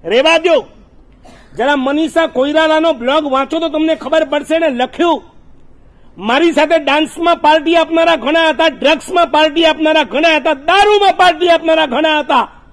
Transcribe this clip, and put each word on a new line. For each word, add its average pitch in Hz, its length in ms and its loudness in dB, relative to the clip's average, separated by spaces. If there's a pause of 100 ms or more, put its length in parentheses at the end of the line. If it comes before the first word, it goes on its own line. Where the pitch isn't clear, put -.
રેવા 277 340 2
દો, 320 260 0 (920)
જરા 277 200 0
મનીષા 294 500 -2
કોઈરાલાનો 311 680 0
બ્લોગ 269 400 -2
વાંચો 277 260 -2
તો 330 100 -4
તમને 311 260 -2
ખબર 311 300 -2
પડશે 302 340 -4
ને. 330 100 0
લખ્યું, 262 540 -2 (960)
"મારી 269 340 0
સાથે 320 260 2
ડાન્સમાં 311 580 -2
પાર્ટી 320 400 2
આપનારા 330 400 0
ઘણા 311 320 0
હતા, 320 200 0
ડ્રગ્સમાં 311 580 -2
પાર્ટી 311 380 0
આપનારા 311 400 0
ઘણા 311 320 0
હતા, 302 180 -2
દારૂમાં 392 600 2
પાર્ટી 349 320 2
આપનારા 330 380 2
ઘણા 302 340 -2
હતા 254 280 -2 (240)